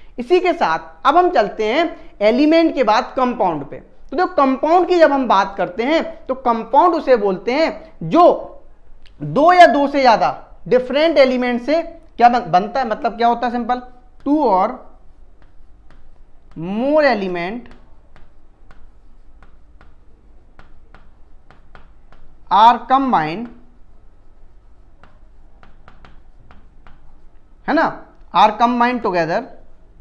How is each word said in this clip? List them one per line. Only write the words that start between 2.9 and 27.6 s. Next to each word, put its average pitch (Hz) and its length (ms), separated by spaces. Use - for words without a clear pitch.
कंपाउंड 226 480
पे। 143 120
तो - 400
जो 359 100
कंपाउंड 311 640
की 359 100
जब 302 140
हम 269 160
बात 196 280
करते 180 260
हैं 294 200
तो 262 80
कंपाउंड 262 600
उसे 269 220
बोलते 202 360
हैं 294 400
जो 214 220
दो 220 300
या 349 140
दो 285 200
से 285 140
ज्यादा 208 300
डिफरेंट 269 500
एलिमेंट 247 440
से 302 200
क्या - 460
बन-, 240 180
बनता 202 340
है, 247 80
मतलब 220 280
क्या 233 120
होता 233 180
है, 233 60
सिंपल 247 300
two 285 180
or 196 240
more 240 460
element 196 640
are 226 260
combined, 220 540